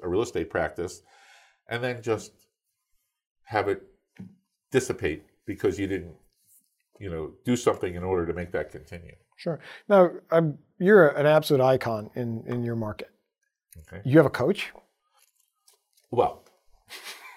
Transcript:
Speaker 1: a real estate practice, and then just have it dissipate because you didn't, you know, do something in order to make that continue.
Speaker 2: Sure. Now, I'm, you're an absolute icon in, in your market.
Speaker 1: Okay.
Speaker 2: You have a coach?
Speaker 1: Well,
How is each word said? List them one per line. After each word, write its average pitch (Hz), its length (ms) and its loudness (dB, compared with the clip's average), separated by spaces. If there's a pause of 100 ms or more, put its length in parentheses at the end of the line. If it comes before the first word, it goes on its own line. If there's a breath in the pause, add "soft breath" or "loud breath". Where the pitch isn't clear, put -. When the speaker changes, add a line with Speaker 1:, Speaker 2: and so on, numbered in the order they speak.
Speaker 1:
a 90 40 -6
real 95 140 0
estate 85 280 -6
practice, 85 520 -6 (640 soft breath)
and 117 140 -6
then 123 180 -6
just 110 300 -4 (1120)
have 104 240 -2
it 98 140 -4 (880)
dissipate 92 540 -2 (200)
because 98 340 -4
you 98 80 -4
didn't, 85 280 -8 (840)
you 98 120 -12
know, 80 200 -8 (140)
do 123 120 0
something 98 380 -2
in 87 80 -10
order 92 240 -2
to 82 60 -6
make 85 200 -8
that 85 180 -6
continue. 85 440 -18 (220)
Speaker 2:
Sure. 165 240 -8 (260 loud breath)
Now, 185 240 6 (200)
I'm, 160 260 2 (220)
you're 185 300 8
an 143 180 0
absolute 151 360 4
icon 120 520 0
in, 117 320 -6
in 123 180 -6
your 120 120 -4
market. 107 340 -8 (720)
Speaker 1:
Okay. 95 220 -18
Speaker 2:
You 127 160 2
have 151 60 8
a 123 60 2
coach? - 420 -4 (1400)
Speaker 1:
Well, - 320 0 (960 loud breath)